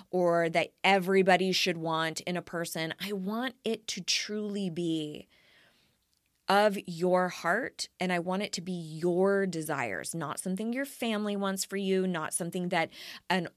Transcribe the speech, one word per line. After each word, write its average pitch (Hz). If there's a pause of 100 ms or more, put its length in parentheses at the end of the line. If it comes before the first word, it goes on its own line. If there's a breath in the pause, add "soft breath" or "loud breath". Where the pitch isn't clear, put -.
or 170
that 170 (140)
everybody 190
should 175
want 160
in 180
a 170
person. 165
I 196
want 214 (100)
it 220
to -
truly 208
be 160 (1200 soft breath)
of 202
your 180
heart, - (100)
and 185
I 175
want 180
it 208
to 190
be 175
your 175
desires, 147
not 151
something 202
your 262
family 214
wants 196
for -
you, 190
not 165
something 175
that 165 (400 loud breath)
an, 180